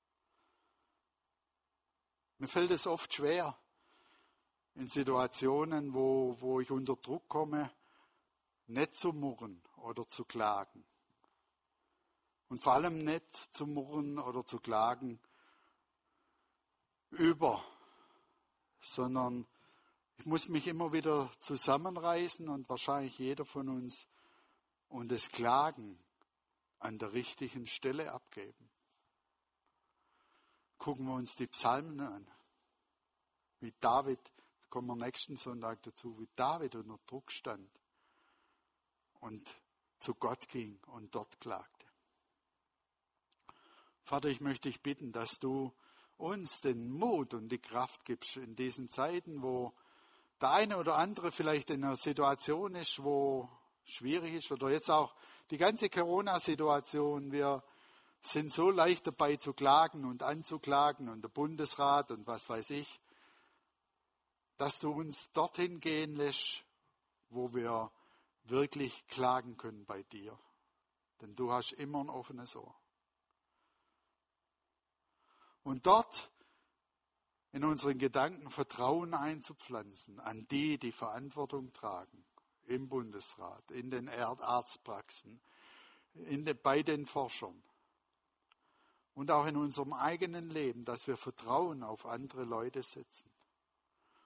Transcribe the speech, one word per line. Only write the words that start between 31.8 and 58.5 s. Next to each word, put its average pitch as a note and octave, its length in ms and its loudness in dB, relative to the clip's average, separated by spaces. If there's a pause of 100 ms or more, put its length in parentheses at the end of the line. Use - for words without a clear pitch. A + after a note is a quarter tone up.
an, G2+ 260 -10 (1300)
wie A#2 200 -10
David, C3 400 4 (520)
kommen B2 160 -6
wir A#2+ 80 -4
nächsten B2+ 400 -6
Sonntag A#2 460 -6
dazu, A2+ 360 -14
wie A2+ 160 -12
David C#3 420 0
unter G#2+ 300 -10
Druck - 240 -12
stand G2 400 -10 (1500)
und A2 340 -14 (440)
zu - 160 -4
Gott - 340 -4
ging G#2+ 380 -10
und A2 280 -16
dort G#2+ 260 -8
klagte. - 460 -10 (2250)
Vater, C#3+ 260 0
ich C3 120 0
möchte C#3 280 -2
dich - 140 -6
bitten, C#3 300 -4
dass A#2 260 -2
du C3+ 340 -2 (440)
uns F3+ 440 -4
den A#2+ 300 0
Mut D#3+ 440 2
und A2+ 160 -8
die B2 100 -2
Kraft - 440 -4
gibst - 320 -6
in A2+ 200 -12
diesen B2+ 320 -4
Zeiten, D#3+ 540 -2
wo B2+ 320 -2 (640)
der C3+ 120 4
eine G#3 260 6
oder D#3 180 4
andere F3 340 2
vielleicht D#3 400 0
in C#3 140 0
einer C3+ 120 0
Situation D3+ 800 2
ist, D#3 300 -4
wo C#3 440 2 (360)
schwierig D#3+ 500 -4
ist, D#3+ 160 -6
oder C3+ 200 0
jetzt D3+ 200 4
auch D#3 240 6 (360)
die D3+ 80 -4
ganze G#3 300 6
Corona-Situation. D3+ 1400 2
Wir C#3 320 2 (600)
sind D3+ 280 0